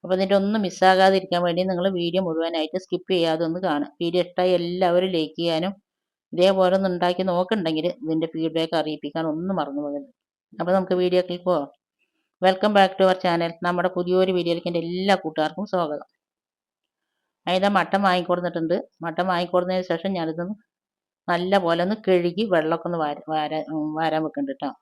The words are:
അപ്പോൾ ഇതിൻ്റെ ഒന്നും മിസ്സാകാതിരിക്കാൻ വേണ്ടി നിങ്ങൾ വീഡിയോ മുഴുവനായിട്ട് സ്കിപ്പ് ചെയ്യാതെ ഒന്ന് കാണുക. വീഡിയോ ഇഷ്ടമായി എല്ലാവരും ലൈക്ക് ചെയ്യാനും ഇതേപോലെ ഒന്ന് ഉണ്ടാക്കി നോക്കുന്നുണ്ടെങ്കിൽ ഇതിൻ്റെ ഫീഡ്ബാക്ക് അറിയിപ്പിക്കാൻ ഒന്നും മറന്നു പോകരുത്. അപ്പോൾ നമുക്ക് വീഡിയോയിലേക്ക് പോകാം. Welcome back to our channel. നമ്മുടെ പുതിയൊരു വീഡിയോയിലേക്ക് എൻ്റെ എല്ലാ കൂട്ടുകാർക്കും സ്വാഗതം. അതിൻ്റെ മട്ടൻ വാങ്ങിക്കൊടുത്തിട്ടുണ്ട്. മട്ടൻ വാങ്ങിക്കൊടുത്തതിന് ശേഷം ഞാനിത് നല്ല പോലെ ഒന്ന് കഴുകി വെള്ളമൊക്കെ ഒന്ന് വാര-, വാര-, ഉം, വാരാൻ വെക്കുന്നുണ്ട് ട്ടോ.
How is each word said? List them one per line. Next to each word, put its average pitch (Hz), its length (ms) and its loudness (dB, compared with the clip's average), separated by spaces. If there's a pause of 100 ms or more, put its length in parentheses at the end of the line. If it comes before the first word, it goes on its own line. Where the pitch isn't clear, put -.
അപ്പോൾ 180 140 0
ഇതിൻ്റെ 190 240 2
ഒന്നും 208 240 0
മിസ്സാകാതിരിക്കാൻ 190 800 4
വേണ്ടി 180 240 0
നിങ്ങൾ 180 160 0 (140)
വീഡിയോ 170 260 0
മുഴുവനായിട്ട് 165 580 -4
സ്കിപ്പ് 180 300 -6
ചെയ്യാതെ 165 320 2
ഒന്ന് 170 200 -4
കാണുക. 147 220 -2 (140)
വീഡിയോ 170 240 0
ഇഷ്ടമായി 180 320 0
എല്ലാവരും 180 580 2
ലൈക്ക് 156 220 -4
ചെയ്യാനും 170 340 -2 (600)
ഇതേപോലെ 185 480 4
ഒന്ന് 190 120 0
ഉണ്ടാക്കി 180 380 0
നോക്കുന്നുണ്ടെങ്കിൽ 175 560 0 (160)
ഇതിൻ്റെ 160 320 -2
ഫീഡ്ബാക്ക് 160 460 -2
അറിയിപ്പിക്കാൻ 151 520 -6
ഒന്നും 180 280 -4
മറന്നു 143 260 -6
പോകരുത്. 240 260 -8 (460)
അപ്പോൾ 180 180 0
നമുക്ക് 185 280 0
വീഡിയോയിലേക്ക് 180 460 0
പോകാം. 143 180 -2 (720)
Welcome 190 360 2
back 190 200 6
to 190 120 4
our 185 120 2
channel. 170 300 0 (140)
നമ്മുടെ 175 280 0
പുതിയൊരു 180 420 2
വീഡിയോയിലേക്ക് 170 360 -2
എൻ്റെ 170 160 0
എല്ലാ 185 340 0
കൂട്ടുകാർക്കും 160 500 -4
സ്വാഗതം. 151 360 -2 (1400)
അതിൻ്റെ 185 300 2
മട്ടൻ 185 300 0
വാങ്ങിക്കൊടുത്തിട്ടുണ്ട്. 175 680 0 (300)
മട്ടൻ 170 260 -2
വാങ്ങിക്കൊടുത്തതിന് 180 600 0
ശേഷം 170 260 -2
ഞാനിത് 160 260 -4 (840)
നല്ല 180 360 2
പോലെ 170 220 2
ഒന്ന് 208 100 0 (120)
കഴുകി 175 440 2
വെള്ളമൊക്കെ 160 380 0
ഒന്ന് 175 140 -4
വാര-, 147 280 -4
വാര-, 156 320 -2 (140)
ഉം, 151 100 -4 (100)
വാരാൻ 156 280 0
വെക്കുന്നുണ്ട് 139 340 -6
ട്ടോ. 139 100 -6 (120)